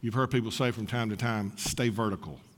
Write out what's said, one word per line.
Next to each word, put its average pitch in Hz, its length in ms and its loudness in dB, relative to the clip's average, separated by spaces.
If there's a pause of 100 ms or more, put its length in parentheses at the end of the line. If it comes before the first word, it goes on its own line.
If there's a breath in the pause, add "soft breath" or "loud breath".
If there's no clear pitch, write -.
You've 113 140 -4
heard 127 160 2
people 117 200 2
say 123 200 2
from 113 160 -4
time 117 240 0
to 104 60 -2
time, 107 420 0
"Stay - 320 0
vertical 98 500 -2 (180)